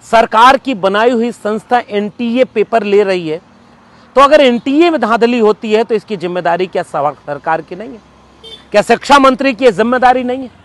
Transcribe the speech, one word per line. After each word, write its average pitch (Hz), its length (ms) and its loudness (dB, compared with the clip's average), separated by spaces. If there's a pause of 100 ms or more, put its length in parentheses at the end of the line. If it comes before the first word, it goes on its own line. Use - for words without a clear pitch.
सरकार 233 520 2
की 269 180 -6
बनाई 202 360 0
हुई 233 200 -2
संस्था 220 580 -4
एनटीए 233 560 -2
पेपर 214 380 -2
ले 202 200 2
रही 185 260 -4
है, 156 120 -8 (760)
तो 254 60 4
अगर 285 200 6
एनटीए 269 480 2
में 311 120 -2
धांधली 233 380 0
होती 214 340 0
है 220 100 2
तो 233 120 -4
इसकी 208 220 -6
जिम्मेदारी 175 500 -4
क्या 175 160 -6
सवा-, 147 340 -4
सरकार 160 440 -6
की 160 140 -16
नहीं 214 140 -16
है? 240 100 -20 (720)
क्या 208 120 2
शिक्षा 254 360 2
मंत्री 269 340 2
की 220 120 -2
ये 240 80 6
जिम्मेदारी 247 500 0
नहीं 247 160 -6
है? 254 260 -16